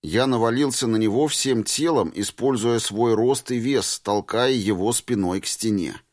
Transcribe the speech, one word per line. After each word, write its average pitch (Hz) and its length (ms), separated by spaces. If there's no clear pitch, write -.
Я 104 240
навалился 123 600
на 113 100
него 110 300
всем 131 360
телом, 139 520
используя 117 640
свой 110 360
рост 123 360
и 127 60
вес, 120 440
толкая 113 520
его 104 400
спиной 98 500
к - 40
стене. 98 540